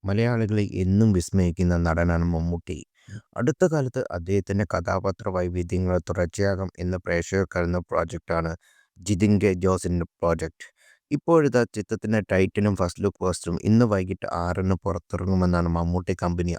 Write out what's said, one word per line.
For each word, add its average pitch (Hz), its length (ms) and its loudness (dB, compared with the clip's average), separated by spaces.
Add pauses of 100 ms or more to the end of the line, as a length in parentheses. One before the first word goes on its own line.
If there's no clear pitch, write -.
മലയാളികളെ 107 600 0 (120)
എന്നും 98 360 4
വിസ്മയിക്കുന്ന 90 640 2
നടനാണ് 85 520 2
മമ്മൂട്ടി. 85 480 -2 (580)
അടുത്ത 135 300 0
കാലത്ത് 143 380 -2 (100)
അദ്ദേഹത്തിൻ്റെ 98 520 0
കഥാപാത്ര 92 640 -2
വൈവിധ്യങ്ങൾ 90 720 -2
തുടർച്ചയാകും 95 680 -2 (100)
എന്ന 90 180 -4
പ്രേക്ഷകർ 90 520 -2
കരുതുന്ന 87 320 -2
പ്രോജക്റ്റാണ് 82 720 -4 (460)
ജിതിൻ 101 400 2
കെ 95 160 4
ജോസിൻ്റെ 87 560 0
പ്രോജക്റ്റ്. 82 560 -4 (440)
ഇപ്പോഴത്തെ 143 520 2 (100)
ചിത്രത്തിൻ്റെ 107 520 -2
ടൈറ്റിലും 98 520 2
ഫസ്റ്റ് 90 260 -2
ലുക്ക് 98 180 -2
പോസ്റ്ററും 87 420 -2
ഇന്ന് 113 240 6
വൈകിട്ട് 95 480 -2
ആറിന് 90 420 0
പുറത്തിറങ്ങുമെന്നാണ് 90 960 0
മമ്മൂട്ടി 87 440 -2
കമ്പനി 87 420 -2